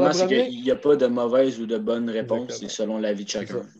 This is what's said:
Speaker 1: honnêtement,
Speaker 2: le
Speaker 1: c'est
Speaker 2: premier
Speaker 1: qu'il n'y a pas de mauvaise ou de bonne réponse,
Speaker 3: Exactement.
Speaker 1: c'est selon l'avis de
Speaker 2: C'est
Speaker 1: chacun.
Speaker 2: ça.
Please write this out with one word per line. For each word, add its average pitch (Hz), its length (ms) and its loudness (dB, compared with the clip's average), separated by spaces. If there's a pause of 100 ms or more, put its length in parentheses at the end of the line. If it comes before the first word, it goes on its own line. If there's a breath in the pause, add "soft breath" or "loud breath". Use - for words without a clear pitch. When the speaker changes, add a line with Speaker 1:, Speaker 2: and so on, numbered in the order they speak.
Speaker 1:
honnêtement, 180 60 6
Speaker 2:
le - 60 4
Speaker 1:
c'est 180 120 2
Speaker 2:
premier 233 240 2
Speaker 1:
qu'il 123 140 -8
n'y 127 80 2
a 123 40 2
pas 143 220 4
de 127 100 4
mauvaise 120 540 2
ou 113 40 -6
de 110 120 -2
bonne 117 320 -2
réponse, 113 340 -2
Speaker 3:
Exactement. 107 260 -10
Speaker 1:
c'est - 60 -10
selon 110 220 -4
l'avis 104 260 -2
de 98 60 -10
Speaker 2:
C'est 107 180 -4
Speaker 1:
chacun. 113 160 -6
Speaker 2:
ça. 101 60 -20 (100)